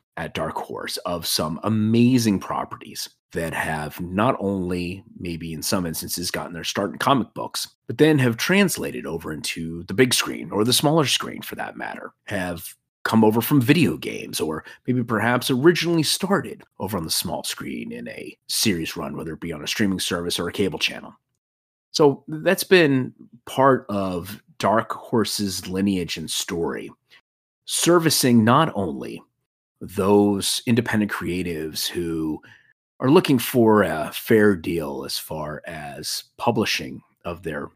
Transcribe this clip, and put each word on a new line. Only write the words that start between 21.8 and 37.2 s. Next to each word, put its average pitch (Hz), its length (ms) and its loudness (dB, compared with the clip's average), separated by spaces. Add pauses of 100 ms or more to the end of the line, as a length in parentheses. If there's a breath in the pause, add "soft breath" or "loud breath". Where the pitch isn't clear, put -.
So 143 360 4
that's 160 360 0
been 143 500 4 (320)
part 131 420 4
of 95 540 -4 (160)
Dark 107 340 2
Horse's 101 760 -2
lineage 92 500 -2
and 78 140 -10
story, - 600 -6 (720 soft breath)
servicing 143 800 4
not 139 300 6
only 101 480 -6 (580)
those 98 840 2
independent 113 440 2
creatives 85 760 -4
who 80 560 -4 (580 soft breath)
are 131 100 2
looking 147 280 6
for 110 440 6
a 78 300 -2
fair 104 420 4
deal 73 520 -4
as - 100 -8
far 76 500 -10
as 76 580 -10 (120)
publishing 101 640 -2 (240)